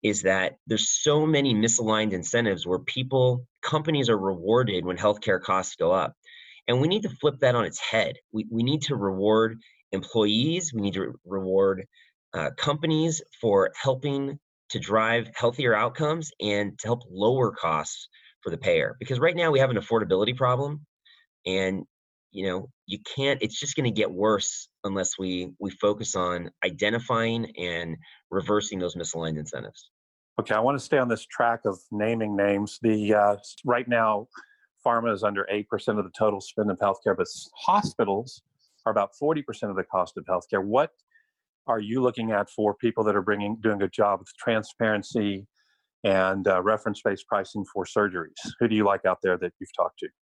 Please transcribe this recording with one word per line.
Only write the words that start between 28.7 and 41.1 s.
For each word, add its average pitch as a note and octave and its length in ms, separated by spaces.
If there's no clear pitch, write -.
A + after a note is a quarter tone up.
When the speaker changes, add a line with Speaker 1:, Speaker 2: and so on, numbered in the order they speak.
Speaker 1:
those F2 160
misaligned E2 420
incentives. C2+ 500
Speaker 2:
Okay, A2 140
I G#2+ 60
wanna C3 200
stay - 180
on B2 100
this A2+ 180
track A#2 380
of F#2+ 140
naming G#2+ 440
names. G2+ 460
The, G#2+ 320
uh, G#2 200
s-, - 300
right A#2+ 220
now, A2+ 400
pharma A#2 300
is G2 80
under G2+ 260
eight G#2 200
percent G#2 320
of F#2+ 40
the F2+ 140
total G#2 220
spend G#2 320
of F2+ 60
healthcare, G2 380
but F#2 60
s-, - 320
hospitals F#3+ 880
are A2+ 60
about G#2 260
forty D3+ 260
percent A2 280
of F#2+ 60
the F#2 80
cost F#2 340
of D2 60
healthcare. F#2+ 400
What B2+ 260